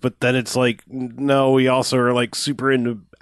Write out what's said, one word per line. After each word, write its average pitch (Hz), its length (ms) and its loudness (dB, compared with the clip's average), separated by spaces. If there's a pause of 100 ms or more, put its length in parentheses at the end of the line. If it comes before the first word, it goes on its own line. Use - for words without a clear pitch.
but 123 180 -4
then 127 160 2
it's 120 200 -4
like, 123 260 0 (100)
n-, 127 240 -8
no, 135 360 2
we 131 160 4
also 127 280 0
are, 123 160 2
like, 123 220 -2
super 135 360 -4
into 120 300 0 (220)